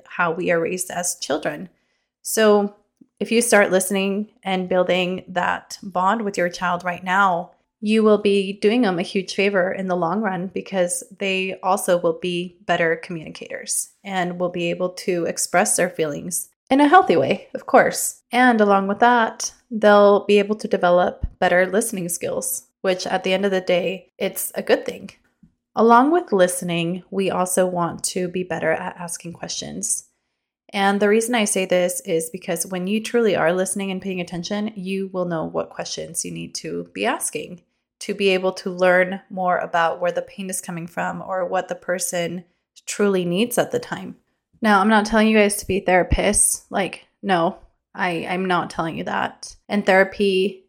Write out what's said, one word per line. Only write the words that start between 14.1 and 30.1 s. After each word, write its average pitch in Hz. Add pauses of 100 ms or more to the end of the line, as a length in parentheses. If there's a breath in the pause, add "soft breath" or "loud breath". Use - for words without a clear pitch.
will 185
be 170
able 180
to 175
express 190
their 175
feelings 160 (220)
in 277
a 294
healthy 359
way, -
of -
course. -
And 240
along 196
with 202
that, 240 (160)
they'll 208
be 208
able 202
to 214
develop 185 (100)
better 180
listening 190
skills, - (180)
which 185
at 185
the 185
end 190
of 196
the 185
day, 185
it's -
a 208
good -
thing. - (640)
Along 233
with 349
listening, 175
we 190
also 180
want 175
to 180
be 180
better 170
at 180
asking 170
questions. - (720)